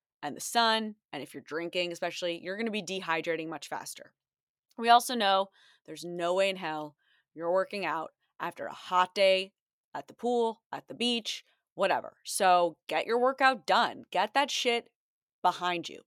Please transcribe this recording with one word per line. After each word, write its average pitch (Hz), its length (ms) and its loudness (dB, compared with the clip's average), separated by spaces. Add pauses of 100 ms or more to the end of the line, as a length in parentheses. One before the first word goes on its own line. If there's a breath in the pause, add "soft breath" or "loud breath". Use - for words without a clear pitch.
(220)
and 147 120 -8
the - 60 -14
sun, 220 540 0 (180)
and 135 100 -8
if - 120 -14
you're 139 80 -12
drinking 170 500 -4
especially, 170 500 -4
you're 185 140 -8
gonna 226 140 -4
be 208 120 -4
dehydrating 165 640 -4
much 160 200 -10
faster. - 460 -12 (640)
We 233 100 0
also 240 260 6
know 196 360 2 (340 soft breath)
there's 156 200 -14
no 175 300 -2
way 196 140 2
in 185 80 -2
hell 156 380 -6 (400)
you're 170 180 -2
working 190 320 0
out 160 280 -4 (280)
after 170 240 -6
a - 80 -8
hot 180 420 0
day 190 380 4 (400)
at - 160 -10
the - 60 -20
pool, 233 480 0 (100)
at - 160 -12
the - 60 -14
beach, 233 500 -2 (300)
whatever. 175 500 -2
So 180 520 4 (100)
get - 180 -2
your 233 140 0
workout 262 480 2
done. 175 440 2
Get 196 240 0
that 277 160 2
shit 233 380 -2 (540)
behind 175 460 0
you. - 180 -16